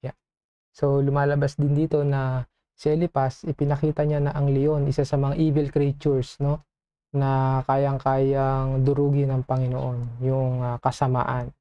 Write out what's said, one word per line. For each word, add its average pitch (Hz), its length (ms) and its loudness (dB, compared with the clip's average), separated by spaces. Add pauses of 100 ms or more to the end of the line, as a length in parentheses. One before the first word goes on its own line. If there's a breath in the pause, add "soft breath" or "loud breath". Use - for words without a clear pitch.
Yan. - 80 -12 (560)
So, 139 320 0
lumalabas 143 560 0
din 143 160 2
dito 156 320 2
na 131 400 -2 (260)
si - 160 -2
Eliphaz, 151 560 0
ipinakita 147 600 0
niya 147 160 0
na 143 100 0
ang 143 160 0
leon, 143 400 2
isa 139 160 0
sa 143 140 0
mga 139 180 0
evil 151 320 2
creatures, 143 720 0
no? 143 240 -2 (480)
Na 135 560 2
kayang-kayang 135 1120 0
durugin 139 480 2
ng 131 160 -2
Panginoon, 127 800 -4
yung, 131 400 0
ah, 120 160 -6
kasamaan. 127 800 -2